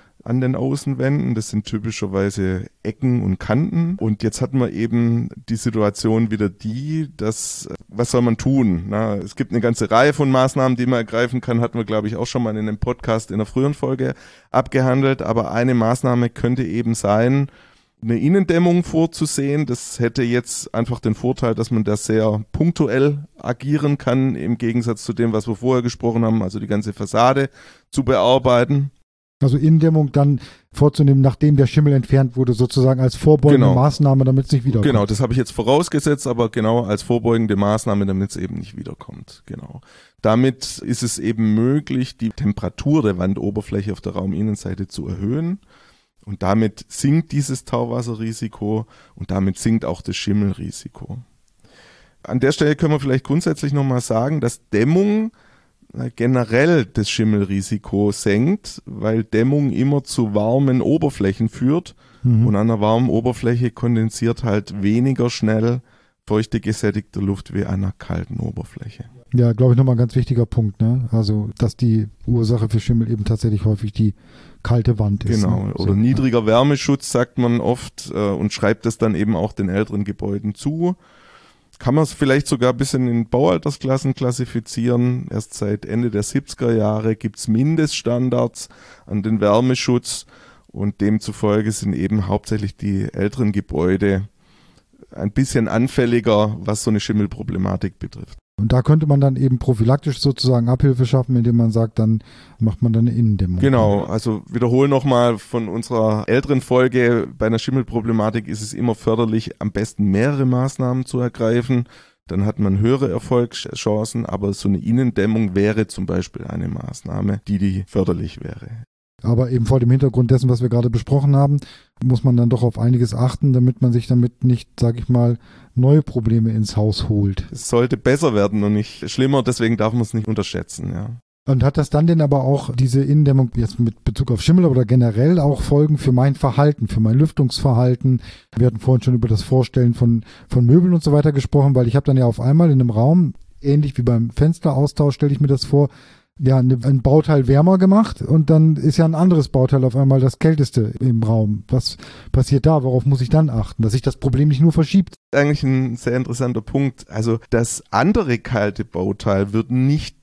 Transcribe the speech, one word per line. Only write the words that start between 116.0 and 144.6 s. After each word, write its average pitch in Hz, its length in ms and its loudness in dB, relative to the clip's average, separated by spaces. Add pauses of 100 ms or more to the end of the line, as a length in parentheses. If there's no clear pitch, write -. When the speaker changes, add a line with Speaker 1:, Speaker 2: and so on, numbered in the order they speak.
Speaker 1:
Beispiel 90 400 -6
eine 87 220 -6
Maßnahme, - 800 -6
die, 104 120 -2
die 95 280 0
förderlich 90 560 -2
wäre. - 280 -14 (520)
Speaker 2:
Aber 117 280 0
eben 123 140 0
vor 131 160 2
dem 120 100 2
Hintergrund 127 400 2
dessen, 127 200 4
was 120 100 0
wir 123 80 0
gerade 120 220 2
besprochen 139 460 2
haben, 143 220 4 (460)
muss 127 180 2
man 123 140 4
dann 120 140 4
doch 120 120 2
auf 120 160 0
einiges 120 360 2
achten, 127 400 0
damit 123 260 2
man 127 100 2
sich 117 160 0
damit 123 380 0
nicht, 123 240 0 (100)
sag 117 200 0
ich 113 100 -8
mal, 120 300 2 (360)
neue 139 280 4
Probleme 113 500 0
ins 110 240 -2
Haus 104 320 0
holt. 101 420 0
Speaker 1:
Es - 200 -12
sollte 120 260 2
besser 135 380 0
werden 101 280 0
und 104 120 0
nicht 104 360 -6
schlimmer, 135 320 2
deswegen 113 360 0
darf 110 160 0
man 120 80 0
es 107 100 -6
nicht 110 160 -4
unterschätzen, 92 640 -6
ja. 113 240 -10 (320)
Speaker 2:
Und 131 160 2
hat 143 140 2
das 147 100 0
dann 151 180 2
denn 165 140 4
aber 139 240 2
auch 135 320 -2
diese 131 260 2
Innendämmung 139 540 4
jetzt 117 240 -2
mit 113 240 -2
Bezug 123 260 -2
auf 113 120 0
Schimmel 175 240 4
oder 127 180 2
generell 123 560 2
auch 143 220 0
Folgen 147 340 2
für 135 160 0
mein 131 220 2
Verhalten, 143 520 0
für 110 140 -2
mein 110 180 4
Lüftungsverhalten? 127 1040 2 (340)
Wir 120 120 2
hatten 110 140 0
vorhin 127 220 2
schon 123 120 2
über 117 140 0
das 107 140 0
Vorstellen 123 520 2
von, 117 300 2 (240)
von 123 180 2
Möbeln 175 260 6
und 165 100 2
so 147 100 2
weiter 147 200 4
gesprochen, 139 420 2
weil 123 140 4
ich 113 80 2
habe 139 100 2
dann 131 120 4
ja 123 80 4
auf 117 140 0
einmal 156 300 4
in 135 100 6
einem 120 100 2
Raum, 139 420 4 (300)
ähnlich 143 340 0
wie 123 60 -2
beim 117 280 2
Fensteraustausch, 147 840 2